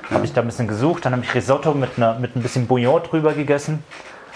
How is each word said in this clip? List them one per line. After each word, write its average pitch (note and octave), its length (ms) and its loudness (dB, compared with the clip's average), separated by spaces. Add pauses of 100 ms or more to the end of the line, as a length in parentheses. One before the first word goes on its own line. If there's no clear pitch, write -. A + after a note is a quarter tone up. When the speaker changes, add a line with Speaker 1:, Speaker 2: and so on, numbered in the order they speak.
(100)
Speaker 1:
Hab - 80 2
Speaker 2:
Ja. G2+ 60 0
Speaker 1:
ich - 100 -4
da A#2 80 2
ein A#2 40 0
bisschen A2+ 220 -2
gesucht. C3+ 380 0
Dann B2+ 80 0
hab B2 80 0
ich - 120 -4
Risotto C#3+ 380 2
mit C3+ 240 -2
einer, A#2 220 2
mit A#2+ 180 -4
ein A#2+ 60 -2
bisschen B2 240 -2
Bouillon B2+ 360 4
drüber D#3 300 2
gegessen. D3 500 -2 (540)